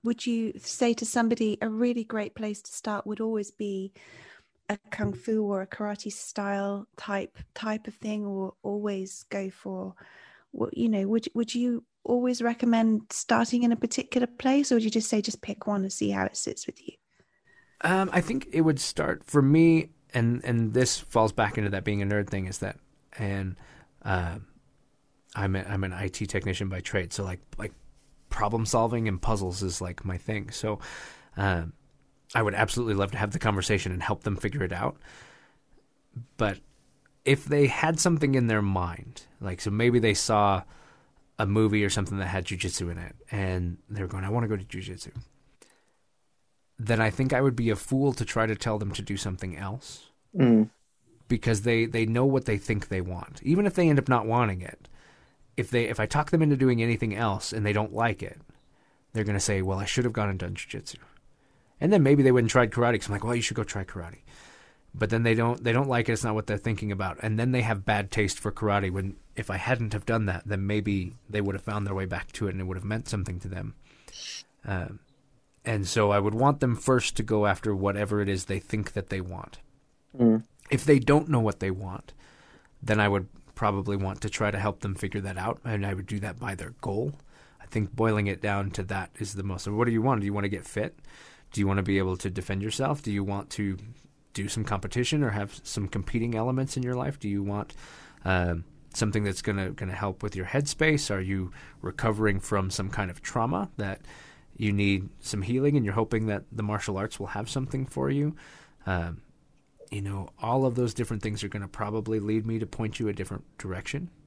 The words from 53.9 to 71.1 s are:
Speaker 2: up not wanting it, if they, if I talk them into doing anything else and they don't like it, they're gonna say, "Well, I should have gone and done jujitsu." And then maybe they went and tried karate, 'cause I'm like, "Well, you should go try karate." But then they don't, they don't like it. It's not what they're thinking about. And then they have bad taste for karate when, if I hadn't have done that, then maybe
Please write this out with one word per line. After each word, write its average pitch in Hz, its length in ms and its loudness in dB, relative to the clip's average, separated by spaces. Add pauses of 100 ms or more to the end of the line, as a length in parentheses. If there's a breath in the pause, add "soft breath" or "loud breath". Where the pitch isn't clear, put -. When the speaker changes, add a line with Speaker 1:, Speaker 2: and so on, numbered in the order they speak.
Speaker 2:
up 139 100 2
not 120 200 4
wanting 110 340 2
it, - 260 -14 (720 soft breath)
if - 140 -4
they, 117 140 4
if 113 140 -4
I 107 60 2
talk 147 260 0
them 165 100 6
into 147 160 6
doing 123 260 4
anything 113 320 0
else 104 380 -2
and 107 120 -2
they 104 80 2
don't 104 200 0
like 113 300 0
it, - 160 -12 (720)
they're 110 120 0
gonna 101 140 0
say, 98 220 0
"Well, 92 180 -2
I 101 60 -4
should 123 200 0
have 113 80 0
gone 104 160 0
and 95 100 -2
done 90 160 -6
jujitsu." - 420 -12 (840)
And 180 120 4
then 180 100 8
maybe 139 200 8
they 131 80 8
went 123 140 6
and 107 60 0
tried 120 200 6
karate, 120 280 2
'cause - 100 -8
I'm 104 40 -2
like, 101 120 -4
"Well, 120 100 0
you 120 80 0
should 110 140 -4
go 113 60 -2
try 101 220 -6
karate." 87 340 -12 (760 soft breath)
But 110 160 0
then 117 120 2
they 113 120 6
don't, 117 280 2
they 117 100 2
don't 135 160 2
like 120 200 2
it. 117 40 4
It's 110 100 -2
not 110 120 0
what 107 120 -2
they're 104 100 0
thinking 107 340 -2
about. 95 300 -4
And 110 180 0
then 123 120 2
they 123 120 2
have 104 220 0
bad 104 260 0
taste 101 280 0
for 104 120 -4
karate 101 400 0
when, 95 260 -4 (180)
if 104 160 -6
I 92 60 -4
hadn't 113 360 -2
have 104 120 -4
done 113 220 2
that, 92 200 -2
then 98 200 -2
maybe 104 480 0 (140)